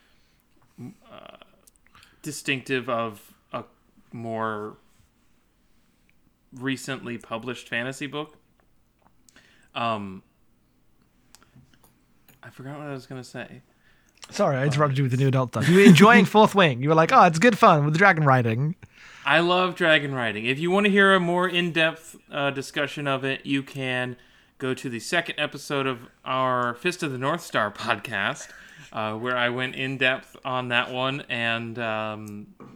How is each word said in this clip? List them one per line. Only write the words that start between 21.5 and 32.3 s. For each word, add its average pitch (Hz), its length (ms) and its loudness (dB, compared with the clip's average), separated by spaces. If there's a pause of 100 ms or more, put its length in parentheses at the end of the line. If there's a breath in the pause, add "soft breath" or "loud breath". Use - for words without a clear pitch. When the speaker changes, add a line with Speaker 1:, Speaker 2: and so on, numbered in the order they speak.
Speaker 1:
uh, 143 200 -4
discussion 139 560 -8
of 135 160 -4
it, 135 220 -6
you 139 180 -2
can 127 540 -6 (400)
go 131 160 -4
to 127 160 -8
the 117 100 -8
second 160 400 -4
episode 143 480 -4
of 123 200 -8 (180)
our 127 500 -2
Fist 175 280 -6
of 147 100 -4
the 127 40 -8
North 147 240 -4
Star 110 300 -2
podcast, 110 800 -6 (420 soft breath)
uh, 107 240 -6
where 123 220 -4
I 120 120 0
went 127 260 -6
in-depth 131 680 -4
on 127 260 -4
that 120 220 -2
one 131 380 -4
and, 117 500 -4
um, 107 680 -8 (280)